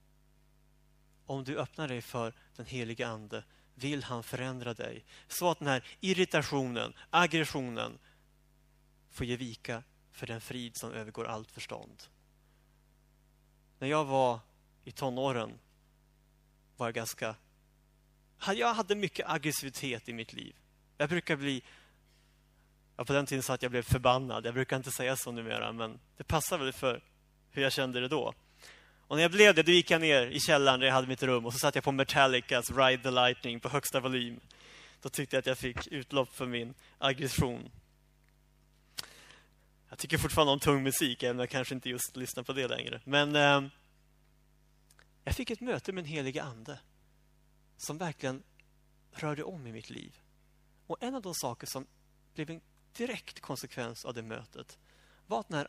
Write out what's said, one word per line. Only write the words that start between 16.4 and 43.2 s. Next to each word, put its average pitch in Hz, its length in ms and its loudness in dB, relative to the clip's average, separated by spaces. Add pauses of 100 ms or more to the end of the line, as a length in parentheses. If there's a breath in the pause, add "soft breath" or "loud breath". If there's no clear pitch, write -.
var 120 100 -2
jag 117 80 -4
ganska... 113 400 -4 (1200)
Jag 233 200 2
hade 202 200 0
mycket 202 340 -4
aggressivitet 135 800 -4
i 120 40 -8
mitt 113 200 -10
liv. - 240 -14 (420)
Jag 147 100 0
brukar 170 280 0
bli, 139 260 -2 (1300 loud breath)
ja, 123 80 -4
på 143 80 -2
den 139 140 4
tiden 135 160 -2
sa 135 120 0
att - 80 -6
jag 127 80 -2
blev 120 120 0
förbannad. 127 640 2
Jag 120 80 -4
brukar 131 220 0
inte 131 140 -4
säga 131 260 0
så 123 160 -6
numera, 113 400 -4
men 113 260 -8 (180)
det - 80 -14
passar 165 340 0
väl 131 140 -2
för 123 320 -2 (460)
hur 139 120 -4
jag 131 100 2
kände 127 280 -2
det 127 80 -2
då. 120 260 -2 (720 loud breath)
Och 143 80 -2
när 160 60 4
jag 170 80 6
blev 202 240 10
det, 160 80 6
då 160 100 8
gick 175 180 8
jag 165 100 6
ner 143 260 6
i 143 140 -4
källaren 139 400 6
där 135 60 4
jag 131 80 6
hade 131 120 4
mitt 131 160 -2
rum 123 240 2
och 120 60 -4
så - 60 -6
satte 117 180 2
jag 131 80 0
på 143 80 2
Metallicas 135 800 4
Ride 131 320 4
the 131 80 0
Lightning 123 500 2
på 131 80 -4
högsta 135 320 0
volym. 120 400 -4 (600 loud breath)
Då - 80 -8
tyckte 131 280 -2
jag 131 40 4
att - 60 -2
jag 131 120 0
fick 127 280 -6
utlopp 135 480 -2
för 131 120 -6
min 120 280 -6 (240 loud breath)
aggression. 131 720 0 (2250 loud breath)
Jag - 100 -18
tycker 156 200 0
fortfarande 151 340 4
om 139 80 2
tung 143 220 4
musik, 131 400 0
även 123 140 0
om 123 40 -2
jag 123 100 -2
kanske 131 240 -2
inte 127 140 -6
just 123 280 -6
lyssnar 123 260 -6
på 135 100 -6
det 131 160 -2
längre. 120 360 -6
Men, 147 320 2